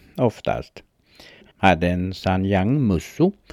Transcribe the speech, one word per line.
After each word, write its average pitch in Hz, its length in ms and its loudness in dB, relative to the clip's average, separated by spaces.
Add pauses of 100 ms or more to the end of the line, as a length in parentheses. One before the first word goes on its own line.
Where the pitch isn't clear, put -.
(160)
oftast. - 680 -4 (760)
Hade 87 280 4
en 90 260 -2
Sanyang 98 720 0
Musso. 104 460 0 (200)